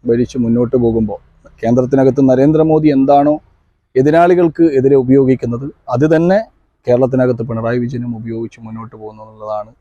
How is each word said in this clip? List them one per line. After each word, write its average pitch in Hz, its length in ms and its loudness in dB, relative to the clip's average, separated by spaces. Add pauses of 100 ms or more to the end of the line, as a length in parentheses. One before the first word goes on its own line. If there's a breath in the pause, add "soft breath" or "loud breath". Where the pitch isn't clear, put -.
ഭരിച്ച് 120 400 -2
മുന്നോട്ട് 120 400 0
പോകുമ്പോൾ 110 360 -2 (440)
കേന്ദ്രത്തിനകത്ത് 131 640 2
നരേന്ദ്രമോദി 156 680 2
എന്താണോ 143 400 2 (580)
എതിരാളികൾക്ക് 165 720 2 (140)
എതിരെ 135 240 4
ഉപയോഗിക്കുന്നത് 127 640 0 (280)
അത് 139 100 0 (100)
തന്നെ 180 240 2 (460)
കേരളത്തിനകത്ത് 127 560 0 (100)
പിണറായി 117 320 -4
വിജയനും 120 380 -8
ഉപയോഗിച്ച് 113 440 -12
മുന്നോട്ട് 113 300 -16
പോകുന്നു 107 300 -20
എന്നുള്ളതാണ് 107 440 -12 (100)